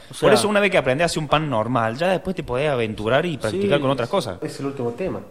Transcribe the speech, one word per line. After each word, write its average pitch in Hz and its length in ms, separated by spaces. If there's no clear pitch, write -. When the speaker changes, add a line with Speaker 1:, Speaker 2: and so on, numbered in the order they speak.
Speaker 1:
o - 60
sea 151 120
Speaker 2:
Por 143 60
eso 165 160
una 208 100
vez 202 120
que 180 80
aprendés 131 240
a - 20
hacer 165 160
un 151 60
pan 151 240
normal, 113 460
ya 170 100
después 185 280
te 165 60
podés 127 300
aventurar 117 560
y 151 100
practicar 147 400
Speaker 1:
Sí. - 60
Speaker 2:
con 131 80
otras 127 180
cosas. 120 320
Speaker 3:
Es 151 180
el 139 60
último 135 280
tema. 120 380